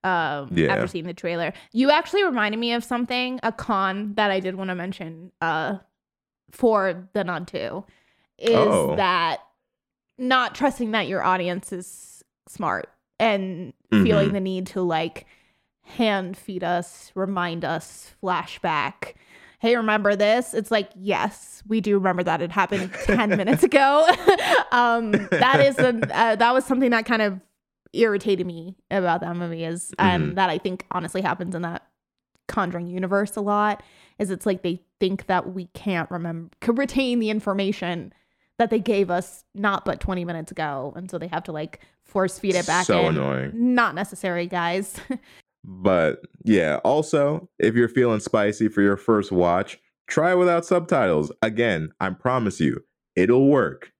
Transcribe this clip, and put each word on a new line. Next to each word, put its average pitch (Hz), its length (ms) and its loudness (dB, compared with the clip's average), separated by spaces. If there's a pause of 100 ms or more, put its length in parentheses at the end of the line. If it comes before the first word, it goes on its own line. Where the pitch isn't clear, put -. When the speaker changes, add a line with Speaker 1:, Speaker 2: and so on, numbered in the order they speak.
Speaker 1:
um, 147 480 -2
Speaker 2:
Yeah. - 220 0
Speaker 1:
after - 140 0
seeing 165 180 -8
the 175 80 -10
trailer. 170 400 -6 (200)
You 262 180 4
actually 339 320 2
reminded 226 340 0
me 233 160 -2
of 233 100 -2
something, 247 600 -4
a 226 80 -2
con 202 640 -4
that 208 160 2
I 190 80 0
did 185 160 -6
wanna 185 200 -6
mention, 170 560 -12 (100)
uh, 165 360 -2 (760)
for 190 640 0
The 202 100 -2
Nun 175 220 -6
Two - 400 -8 (540)
is 233 160 2
Speaker 2:
Oh. 73 400 4
Speaker 1:
that 175 460 0 (760)
not 254 360 0
trusting 247 360 -2
that 214 160 -2
your 185 160 -4
audience 180 480 -2
is - 520 -16 (240)
smart 98 420 -4 (300)
and 190 540 -2 (180)
feeling 170 360 4
Speaker 2:
Mm-hmm. - 60 -2
Speaker 1:
the 98 60 -2
need 185 280 -4
to, 196 140 -6
like, 165 440 -4 (580)
hand 196 540 -2
feed 180 260 -10
us, 180 520 -4
remind 175 480 -4
us, - 580 -8
flashback, 170 920 -4 (460)
"Hey, 233 160 2
remember 214 400 2
this?" 214 380 2
It's 214 180 -4
like, 208 240 0
yes, 190 720 -4
we 220 140 0
do 202 140 2
remember 185 280 2
that. 165 180 -2
It 170 100 -4
happened 185 480 -2
Speaker 2:
<laughs> - 60 -8
Speaker 1:
ten 214 240 4
minutes 202 340 2
ago. 285 480 6
<laughs> 359 40 6 (560)
Um, 233 400 2
that 214 540 4
is 277 140 2
a, 254 100 4 (240)
uh, 226 220 2
that 233 180 4
was 262 120 2
something 262 260 2
that 226 140 0
kind 226 160 0
of 196 180 -2 (540)
irritated 202 520 2
me 175 300 -12 (160)
about 175 300 0
that 170 160 -6
movie 170 260 -6
is, 165 340 -8
and 180 260 2
Speaker 2:
Mm-hmm. 147 120 -4
Speaker 1:
that 190 140 2
I 156 80 -2
think 185 340 -6
honestly 180 300 -6
happens 180 340 -4
in 170 60 -6
that 170 260 -10 (640)
Conjuring 175 380 -4
universe 185 500 -2
a 214 40 -6
lot, 208 400 0 (380)
is 202 120 -2
it's - 140 -6
like 196 180 0
they 175 180 -4 (180)
think 190 280 -2
that 185 260 -2
we 180 140 -10
can't 170 420 -4
remem-, 165 400 -8 (100)
could 233 180 0
retain 262 420 0
the 214 100 0
information 196 840 -4 (460)
that 233 140 2
they 220 80 2
gave 196 320 0
us 175 320 -4 (120)
not 196 300 -2
but - 160 -4
twenty 185 240 -4
minutes 165 260 -10
ago. 143 460 -6
And 180 140 -14
so 180 60 -8
they 160 100 -8
have 165 160 -6
to, - 100 -12
like, 156 260 -10 (240)
force 190 360 -2
feed 190 160 0
it 175 120 0
back 175 200 2
Speaker 2:
So 87 200 6
Speaker 1:
in. 80 100 0
Speaker 2:
annoying. 67 360 -2
Speaker 1:
Not 233 420 2
necessary, 180 520 -4
guys. 180 480 -4 (140)
<laughs> - 0 - (600)
Speaker 2:
But 92 520 2 (240)
yeah, 85 400 4
also, 151 640 0 (100)
if 110 160 4
you're 120 140 4
feeling 120 320 2
spicy 107 480 2
for 104 120 0
your 101 140 4
first 104 380 0
watch, 90 440 0 (300)
try 165 240 2
it 185 60 4
without 170 280 2
subtitles. 95 640 2 (120)
Again, 107 480 0 (100)
I 95 120 -2
promise 117 500 -2
you, - 240 0 (320)
it'll 123 300 6
work. 131 520 2